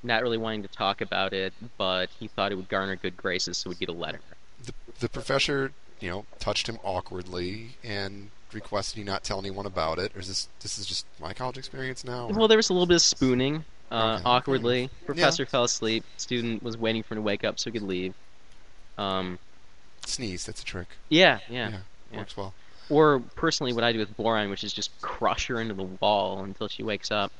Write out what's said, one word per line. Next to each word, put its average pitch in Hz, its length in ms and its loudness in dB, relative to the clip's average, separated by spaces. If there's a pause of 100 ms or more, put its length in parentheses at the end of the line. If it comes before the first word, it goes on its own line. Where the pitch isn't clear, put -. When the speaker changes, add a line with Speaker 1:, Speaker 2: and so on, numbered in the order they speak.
Speaker 1:
not 117 200 4
really 117 140 2
wanting 110 260 -2
to 98 60 -8
talk 101 320 2
about 95 320 2
it, 95 200 0 (240)
but 92 320 2 (100)
he 110 80 -8
thought 101 240 0
it 101 40 0
would 92 140 -6
garner 95 260 0
good 92 200 -4
graces, 87 420 -2
so - 120 -4
he'd 87 100 -6
get 92 100 -2
a 85 40 -4
letter. 82 260 -4 (460)
Speaker 2:
The, 117 80 -8 (260)
the 120 100 0
professor, 139 640 2 (300)
you 95 80 -4
know, 98 160 -4 (140)
touched - 280 0
him 113 160 -6
awkwardly 92 1000 -4
and 101 460 -4 (220)
requested 104 460 -4
he 107 80 -6
not 98 180 -2
tell 98 160 -2
anyone 98 260 -4
about 85 340 2
it. 98 140 0
Or 101 60 -8
is 92 80 -8
this, - 220 -4 (120)
this - 160 -6
is 101 80 -6
just - 200 -4 (160)
my 82 100 -6
college 127 260 -4
experience 131 460 -6
now, 123 240 -4
or? 202 60 0
Speaker 1:
Well, 220 160 8
there 220 80 6
was 220 120 4
a 190 40 4
little 180 140 6
bit 175 80 10
of 165 80 8
spooning. 131 600 4 (260)
Uh, 113 260 4
Speaker 2:
Okay. - 100 -4
Speaker 1:
awkwardly, 123 580 4
Speaker 2:
Yeah. 131 40 -4 (180)
Speaker 1:
professor 139 400 4
fell 123 200 2
asleep. 113 400 0 (100)
Student 117 480 -2
was 113 140 -4
waiting 113 260 2
for - 100 -6
him 107 40 -2
to 107 60 -2
wake 104 200 2
up 107 160 0
so - 100 -2
he 113 80 -4
could 104 100 -2
leave. 92 260 0 (840)
Um, 95 400 0 (680)
Speaker 2:
Sneeze, 101 400 -4
that's - 160 -8
a - 40 -10
trick. 95 220 -6 (220)
Speaker 1:
Yeah, 151 300 6 (100)
yeah, 117 200 -4
Speaker 2:
Yeah, 101 80 -6 (360)
Speaker 1:
yeah. 110 60 -6
Speaker 2:
works - 180 -8
well. 98 160 -6 (360)
Speaker 1:
Or 151 300 8 (160)
personally, 151 380 0
what 117 100 2
I 117 80 6
do 113 80 2
with 107 160 -2
Boron, 107 340 2
which 98 140 -4
is 104 80 -4
just - 200 -4 (100)
crush - 460 0
her 120 120 0
into 113 140 -2
the 95 100 -2
wall 98 600 4
until 98 260 -4
she - 140 -6
wakes 107 280 -2
up. 101 280 2